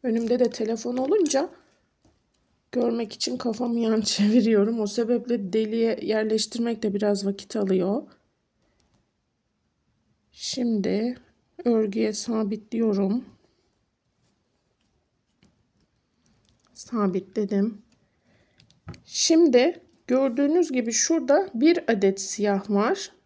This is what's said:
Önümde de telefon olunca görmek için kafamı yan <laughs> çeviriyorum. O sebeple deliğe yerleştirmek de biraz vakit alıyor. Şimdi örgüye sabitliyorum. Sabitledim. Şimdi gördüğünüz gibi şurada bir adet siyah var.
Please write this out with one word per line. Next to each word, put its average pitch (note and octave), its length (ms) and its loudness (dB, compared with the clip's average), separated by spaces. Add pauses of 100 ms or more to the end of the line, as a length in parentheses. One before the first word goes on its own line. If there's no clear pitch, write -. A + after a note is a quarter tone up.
Önümde A#3 360 0
de A#3+ 120 4
telefon A3+ 460 -4
olunca D4 540 2 (1300)
görmek A#3 360 -2
için - 240 -6
kafamı A#3 440 -4
yan A3 200 2
<laughs> G3+ 140 -2
çeviriyorum. G#3+ 680 4
O G#3 60 -2
sebeple A#3 680 -2
deliğe A3 500 0
yerleştirmek A3 800 -2
de G3+ 120 -2
biraz G3+ 320 0
vakit G3 300 -6
alıyor. F#3+ 460 0 (2250)
Şimdi A3 840 -2 (480)
örgüye A3 480 0
sabitliyorum. A3 1120 -2 (3500)
Sabitledim. G3+ 1080 -2 (1200)
Şimdi D#4+ 760 4 (260)
gördüğünüz C4+ 680 0
gibi A#3 200 -2
şurada D#4+ 640 2
bir D#4 380 2
adet G3 280 2
siyah G3+ 500 -2
var. A3 420 0 (140)